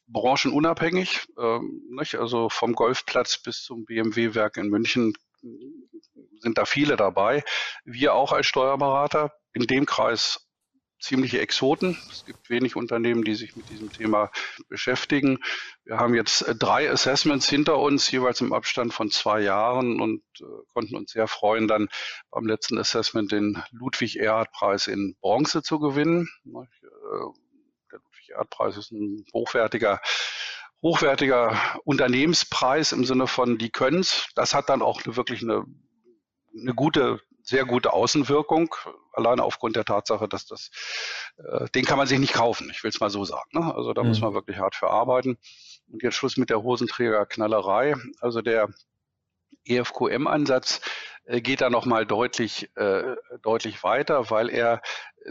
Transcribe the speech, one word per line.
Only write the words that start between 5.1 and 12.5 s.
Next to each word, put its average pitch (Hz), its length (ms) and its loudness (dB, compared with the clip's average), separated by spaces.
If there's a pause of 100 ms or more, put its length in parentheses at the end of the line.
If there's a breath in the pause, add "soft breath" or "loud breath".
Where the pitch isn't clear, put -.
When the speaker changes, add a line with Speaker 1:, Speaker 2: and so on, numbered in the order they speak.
Speaker 1:
sind 113 180 0
da 104 80 4
viele 143 320 2
dabei. 101 460 2 (400 loud breath)
Wir 123 300 2
auch - 180 4
als - 160 2
Steuerberater, 139 840 2 (220)
in 117 140 -2
dem 131 180 2
Kreis - 600 -2 (520)
ziemliche 127 400 0
Exoten. 165 580 0 (140)
Es - 140 -18
gibt - 260 -12